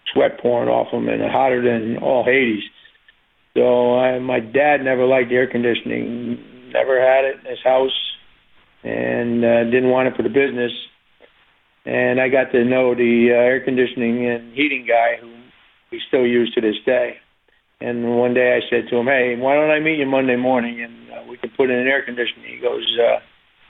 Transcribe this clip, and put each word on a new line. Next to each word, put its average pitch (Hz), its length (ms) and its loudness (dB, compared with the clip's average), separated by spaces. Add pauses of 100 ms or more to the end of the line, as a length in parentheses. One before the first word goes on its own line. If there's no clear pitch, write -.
(120)
sweat - 300 0
pouring 120 260 0
off 120 260 0
'em 117 140 -4
and 110 140 -2 (100)
hotter 127 300 0
than 117 360 -2
all 131 280 0
Hades. 123 380 0 (920)
So, 123 440 4
uh, 127 200 0
my 127 220 -2
dad 135 420 2
never 127 220 2
liked 127 260 2
air 123 160 2
conditioning, 120 960 -4 (300)
never 127 260 2
had 131 240 4
it 135 220 -4
in 131 60 -10
his 120 120 -12
house, 131 340 2 (840)
and, 120 600 -2
uh, 117 200 4
didn't 127 260 2
want 127 180 2
it 127 80 -10
for 113 60 -4
the 117 60 0
business. 123 440 0 (1120)
And 123 340 0
I 131 100 0
got 127 220 0
to 120 140 2
know 127 300 2
the, 117 360 4
uh, 120 40 4
air 123 260 4
conditioning 123 640 -2
and 117 280 -6
heating 135 320 -4
guy, 117 360 2
who 117 80 -20 (640)
we 117 160 -10
still 131 180 2
use 120 300 2
to 120 60 0
this 107 240 -2
day. 123 320 0 (640)
And 120 360 -2
one 123 160 2
day 123 220 2
I 120 140 0
said 117 200 -2
to 123 80 -2
him, 120 100 0
"Hey, 123 280 0
why 131 200 0
don't 151 140 2
I 151 100 2
meet 156 200 -2
you 139 60 0
Monday 135 320 0
morning 120 440 -2
and, 117 120 -14 (180)
uh, 117 160 -14
we 120 100 -18
can 117 140 -10
put 131 180 0
in 123 80 0
an 123 100 0
air 135 140 0
conditioning?" 120 480 -8
He 123 80 -16
goes, 120 400 -4
uh, 117 220 2 (500)